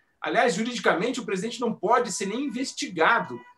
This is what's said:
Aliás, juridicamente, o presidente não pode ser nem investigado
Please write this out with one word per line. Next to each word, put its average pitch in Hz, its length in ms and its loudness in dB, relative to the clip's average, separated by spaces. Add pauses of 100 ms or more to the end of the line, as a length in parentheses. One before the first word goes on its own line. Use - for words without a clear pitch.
(220)
Aliás, 226 320 2
juridicamente, 220 680 0
o 190 60 -8
presidente 196 340 -4
não 226 140 0
pode 233 360 2
ser 196 180 -4
nem 240 180 -4
investigado 220 960 0 (160)